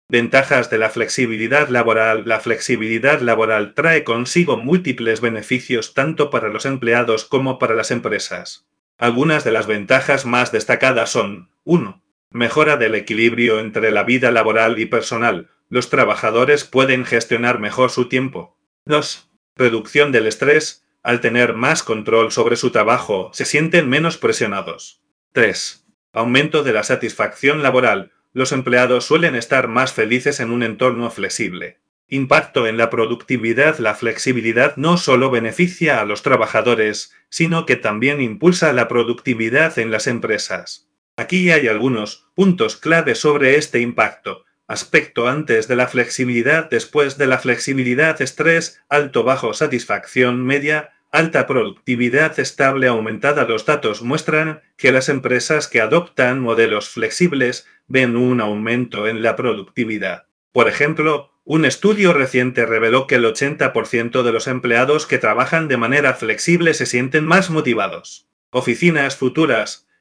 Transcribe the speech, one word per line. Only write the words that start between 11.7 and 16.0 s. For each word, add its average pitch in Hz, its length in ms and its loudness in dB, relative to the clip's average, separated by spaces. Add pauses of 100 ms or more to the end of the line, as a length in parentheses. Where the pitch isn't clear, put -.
mejora 147 460 2
del 113 180 0
equilibrio 113 640 0
entre 110 300 -2
la 104 140 2
vida 123 260 2
laboral 113 480 2
y 110 80 -4
personal. 113 640 -2 (180)
Los 120 220 -2
trabajadores 120 720 2